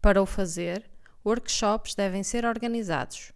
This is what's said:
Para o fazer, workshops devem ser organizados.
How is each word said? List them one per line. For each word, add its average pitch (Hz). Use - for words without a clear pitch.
Para 202
o 196
fazer, 175
workshops 220
devem 196
ser 233
organizados. 226